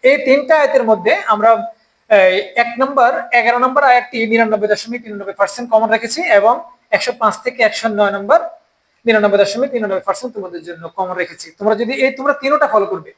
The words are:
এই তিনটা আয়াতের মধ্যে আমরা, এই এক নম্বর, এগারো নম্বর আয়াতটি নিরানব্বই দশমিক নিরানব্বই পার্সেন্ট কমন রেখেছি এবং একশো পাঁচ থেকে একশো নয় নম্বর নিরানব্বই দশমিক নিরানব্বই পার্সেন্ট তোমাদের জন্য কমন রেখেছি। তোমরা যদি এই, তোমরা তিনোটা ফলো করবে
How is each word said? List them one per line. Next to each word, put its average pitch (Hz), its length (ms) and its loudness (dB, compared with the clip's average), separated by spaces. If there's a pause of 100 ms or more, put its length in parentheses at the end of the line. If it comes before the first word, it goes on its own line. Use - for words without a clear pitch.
এই 285 80 4 (100)
তিনটা 277 320 2
আয়াতের 269 300 2
মধ্যে 214 240 2 (200)
আমরা, 208 160 2 (600)
এই 190 280 4 (260)
এক 233 60 -2 (120)
নম্বর, 262 300 2 (280)
এগারো 240 260 2
নম্বর 262 240 2
আয়াতটি 247 300 0 (120)
নিরানব্বই 214 420 0
দশমিক 233 320 -8
নিরানব্বই 202 360 -12
পার্সেন্ট 240 300 -2
কমন 220 240 2
রেখেছি 226 260 -6 (160)
এবং 214 160 4 (420)
একশো 247 160 -2 (100)
পাঁচ 208 220 0
থেকে 240 240 -8
একশো 214 200 -4 (120)
নয় 202 180 2
নম্বর 202 220 0 (680)
নিরানব্বই 208 380 2
দশমিক 247 320 -2
নিরানব্বই 196 320 -4
পার্সেন্ট 220 280 -6
তোমাদের 175 320 -12
জন্য 170 160 -14 (140)
কমন 185 240 -6
রেখেছি। - 260 -10 (100)
তোমরা 208 240 0
যদি 240 120 -4 (100)
এই, 269 140 2
তোমরা 269 240 -2
তিনোটা 285 320 0
ফলো 202 180 2
করবে 170 260 -10